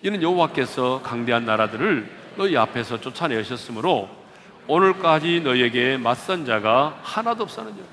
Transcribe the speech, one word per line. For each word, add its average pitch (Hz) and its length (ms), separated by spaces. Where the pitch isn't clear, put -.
"이는 196 200
여호와께서 139 800
강대한 120 420
나라들을 110 920
너희 190 200
앞에서 117 420
쫓아내셨으므로 123 1080
오늘까지 170 760
너희에게 127 560
맞선 127 480
자가 120 580
하나도 226 400
없사느니라." 202 500